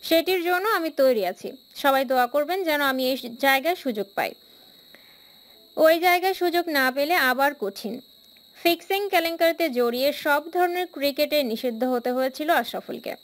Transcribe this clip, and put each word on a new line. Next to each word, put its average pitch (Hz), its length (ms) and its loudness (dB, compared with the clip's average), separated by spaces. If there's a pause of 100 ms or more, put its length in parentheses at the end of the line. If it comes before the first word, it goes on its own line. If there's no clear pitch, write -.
সেটির 330 420 0
জন্য 359 240 0
আমি 339 220 0
তৈরি 247 360 2
আছি। 190 260 -8 (220)
সবাই 269 300 2
দোয়া 247 220 2
করবেন 302 380 -2
যেন 302 160 0
আমি 262 300 0
এই 240 300 -8
জায়গায় 269 340 2
সুযোগ 214 400 -6
পাই। 123 180 -2 (1400)
ওই 320 240 6
জায়গায় 359 340 2
সুযোগ 349 340 0
না 269 220 2
পেলে 285 240 0
আবার 277 460 2
কঠিন।" 202 400 -8 (640)
ফিক্সিং 381 460 0
কেলেঙ্কারিতে 330 640 0
জড়িয়ে 247 420 0
সব 302 380 -2
ধরনের 359 420 0
ক্রিকেটে 285 500 0
নিষিদ্ধ 226 420 -4
হতে 247 280 -2
হয়েছিল 269 380 -2
আশরাফুলকে। - 720 -4